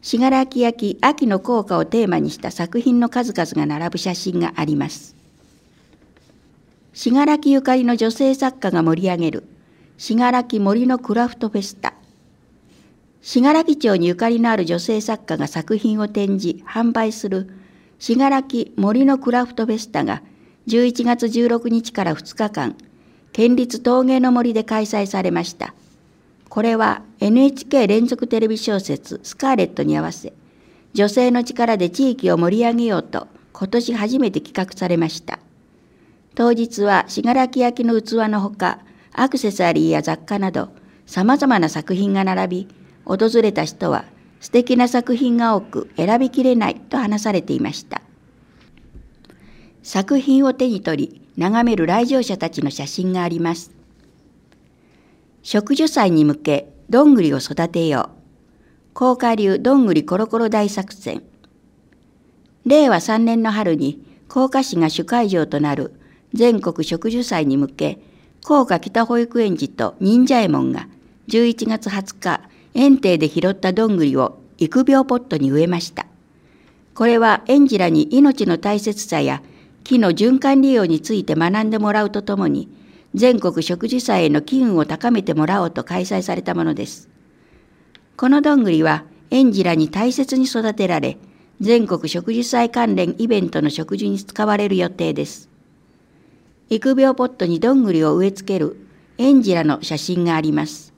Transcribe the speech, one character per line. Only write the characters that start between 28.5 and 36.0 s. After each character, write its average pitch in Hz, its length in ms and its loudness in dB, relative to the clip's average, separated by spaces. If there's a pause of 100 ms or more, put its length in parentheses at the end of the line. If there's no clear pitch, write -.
小 208 220 -2
説、 - 420 -8
ス - 160 -18
カ 269 140 -2
ー 254 40 2
レ 196 100 2
ッ - 20 -10
ト - 160 -6
に 151 120 0
合 151 60 -2
わ 165 100 -8
せ、 - 220 -16 (600)
女 202 160 2
性 247 200 2
の 240 140 2
力 233 340 -2
で 175 140 0
地 269 200 0
域 180 200 0
を 170 80 2
盛 180 180 2
り 233 80 2
上 233 80 2
げ 233 120 0
よ 202 140 0
う - 40 -6
と、 - 240 -10 (260)
今 190 140 -8
年 240 260 -2
初 226 240 -2
め 226 140 0
て - 100 -4
企 - 260 -8
画 - 80 -20
さ 185 120 -6
れ 175 100 0
ま 165 120 -2
し - 120 -12
た。 - 160 -12 (1000)